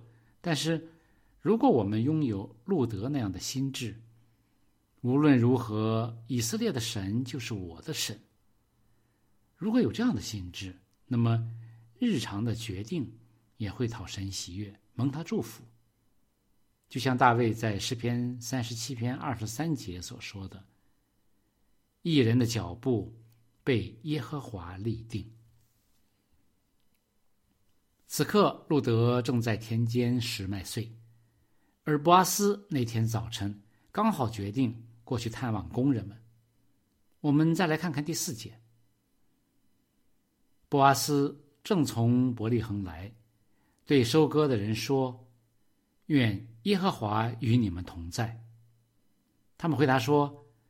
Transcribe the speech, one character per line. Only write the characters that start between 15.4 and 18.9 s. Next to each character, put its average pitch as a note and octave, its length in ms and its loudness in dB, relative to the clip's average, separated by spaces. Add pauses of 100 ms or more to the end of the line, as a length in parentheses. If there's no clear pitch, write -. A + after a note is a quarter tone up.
福。 - 220 -12 (1200)
就 C3+ 120 -8
像 B2+ 160 0
大 B2 180 8
卫 A2+ 200 2
在 A2 240 -2
诗 - 160 -4
篇 A#2+ 480 -4
三 B2+ 220 -4
十 A#2 100 -8
七 A2+ 220 -8